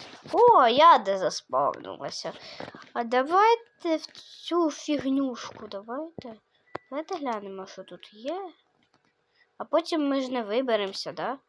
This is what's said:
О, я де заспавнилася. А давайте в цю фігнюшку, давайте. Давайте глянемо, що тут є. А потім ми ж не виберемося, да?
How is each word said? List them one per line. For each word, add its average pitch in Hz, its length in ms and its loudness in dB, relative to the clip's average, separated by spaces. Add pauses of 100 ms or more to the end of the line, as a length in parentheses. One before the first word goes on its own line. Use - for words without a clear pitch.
(320)
О, 392 360 8
я 294 300 8
де 196 200 -2
заспавнилася. 139 1160 -4 (600)
А 240 100 -4
давайте 330 920 2
в 302 100 -8 (400)
цю 330 260 0
фігнюшку, 269 960 -4
давайте. 233 680 -14 (560)
Давайте 311 260 -8
глянемо, 202 520 -8
що - 160 -18
тут - 300 -20
є. 311 380 -10 (1040)
А 214 80 -10
потім 311 420 0
ми 277 140 0
ж 254 100 -8
не 247 120 -4
виберемося, 208 680 -2
да? 185 260 -6 (120)